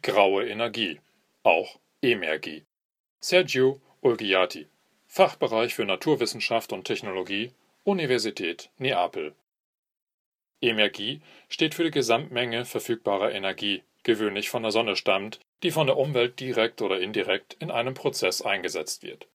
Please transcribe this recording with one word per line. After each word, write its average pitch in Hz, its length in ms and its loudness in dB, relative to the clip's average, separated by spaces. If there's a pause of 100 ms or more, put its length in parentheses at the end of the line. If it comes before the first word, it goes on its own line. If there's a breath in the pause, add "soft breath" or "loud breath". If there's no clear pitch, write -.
Graue 98 460 4
Energie, 110 500 -4 (460)
auch 87 340 4 (220)
Emergie. 82 640 -2 (560)
Sergio 139 600 2 (200 soft breath)
Olgiati, 95 640 2 (400)
Fachbereich 120 680 2
für 113 100 -2
Naturwissenschaft 113 880 0
und 95 100 -8
Technologie, 98 720 -4 (320)
Universität 120 960 0
Neapel. 87 580 -2 (1200)
Emergie 110 600 0 (280 loud breath)
steht 156 280 -2
für 170 80 0
die 156 80 0
Gesamtmenge 120 720 0
verfügbarer 110 680 -2
Energie, 98 540 -4 (180)
gewöhnlich 107 480 0
von 117 140 -4
der 107 80 0
Sonne 110 240 2
stammt, 101 420 0 (240)
die 127 80 0
von 151 160 2
der - 100 2
Umwelt 123 440 0
direkt 117 420 -2
oder 98 160 0
indirekt 98 600 -2
in 160 100 -8
einem 127 240 -2
Prozess - 480 -2
eingesetzt 90 640 -4
wird. - 300 -16